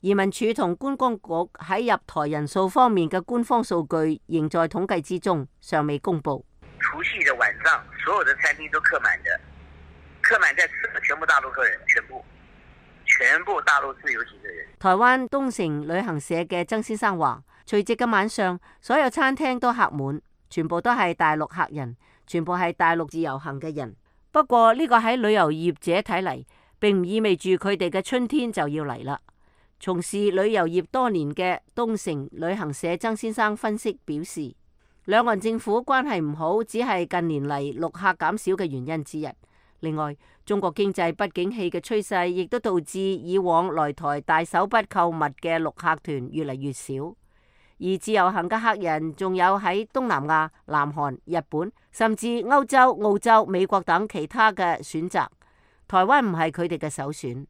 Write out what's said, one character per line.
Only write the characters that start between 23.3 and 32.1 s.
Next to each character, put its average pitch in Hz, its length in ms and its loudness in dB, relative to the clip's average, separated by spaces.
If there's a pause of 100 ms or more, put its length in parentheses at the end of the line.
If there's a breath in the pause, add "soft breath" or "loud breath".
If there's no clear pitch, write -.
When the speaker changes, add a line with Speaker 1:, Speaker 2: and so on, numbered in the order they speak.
Speaker 1:
行 139 240 -8
嘅 160 140 -8
人。 123 220 -10 (340)
不 302 140 4
過 226 300 8
呢 302 120 0
個 240 120 6
喺 226 180 2
旅 214 160 2
遊 180 180 4
業 160 300 0
者 175 140 0
睇 190 280 -2
嚟， 131 220 -6 (340 soft breath)
並 196 240 4
唔 - 20 2
意 208 160 0
味 208 140 4
住 180 160 -2
佢 196 240 2
哋 175 160 -2
嘅 190 100 0
春 247 280 -2
天 247 240 0
就 151 160 -2
要 151 160 -4
嚟 131 200 -8
啦。 135 140 -6 (640)
從 185 200 -4
事 202 300 0
旅 196 220 2
遊 185 140 4
業 170 240 -2
多 254 200 0
年 156 220 -2
嘅 180 260 -2 (160)
東 226 300 -2
城 147 280 -6